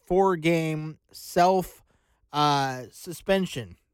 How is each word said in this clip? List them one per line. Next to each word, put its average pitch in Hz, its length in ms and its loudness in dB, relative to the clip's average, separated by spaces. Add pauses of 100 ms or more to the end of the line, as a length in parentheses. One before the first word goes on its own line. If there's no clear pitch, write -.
four-game 165 920 0 (160)
Self, 185 680 0 (500)
uh, 139 580 0
suspension. 175 880 -4 (160)